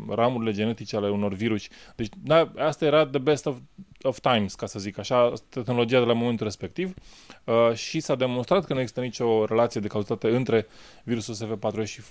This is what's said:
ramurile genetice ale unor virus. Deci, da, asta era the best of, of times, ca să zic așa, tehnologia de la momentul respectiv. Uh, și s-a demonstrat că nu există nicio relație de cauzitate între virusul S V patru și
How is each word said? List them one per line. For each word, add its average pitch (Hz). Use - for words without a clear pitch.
ramurile 113
genetice 110
ale 101
unor 101
virus. 104
Deci, 113
da, 156
asta 151
era 151
the 135
best 135
of, 139
of 135
times, 113
ca -
să 107
zic 98
așa, 120
tehnologia 120
de 120
la 117
momentul 117
respectiv. 170
Uh, 117
și -
s-a 156
demonstrat 127
că 156
nu 131
există 127
nicio 117
relație 113
de 101
cauzitate 107
între 113
virusul 117
S 101
V 113
patru 107
și -